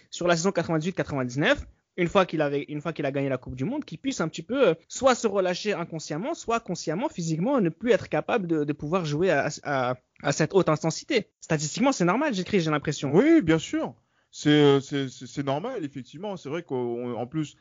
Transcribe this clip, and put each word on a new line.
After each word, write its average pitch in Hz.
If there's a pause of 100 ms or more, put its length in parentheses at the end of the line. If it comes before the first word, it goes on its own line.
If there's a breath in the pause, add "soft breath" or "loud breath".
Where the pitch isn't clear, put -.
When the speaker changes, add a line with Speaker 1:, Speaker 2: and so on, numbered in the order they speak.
(100)
Speaker 1:
sur -
la 175
saison 170
quatre-vingt-dix-huit 170
quatre-vingt-dix-neuf, 143 (320)
une 175
fois 190
qu'il 165
avait, 143
une 151
fois 160
qu'il 147
a 135
gagné 139
la 131
Coupe 131
du 127
Monde, 277
qu'il -
puisse 262
un 160
petit 165
peu, 247
euh, 160 (140)
soit 254
se 233
relâcher 196
inconsciemment, 165
soit 226
consciemment, 190
physiquement, 175
ne 226
plus 247
être 190
capable 202
de, 160
de 147
pouvoir 156
jouer 156
à, 139 (160)
à, 127 (260)
à 143
cette 156
haute 180
intensité. 165 (140)
Statistiquement, 165
c'est 185
normal, 254
j'écris, 185
j'ai 156
l'impression. 147
Speaker 2:
Oui, 294
bien 160
sûr. 247 (380)
C'est, -
euh, 147
c'est, 139
c'est, 123
c'est 143
normal, 151
effectivement. 147
C'est -
vrai 165
qu'en 123
plus, 151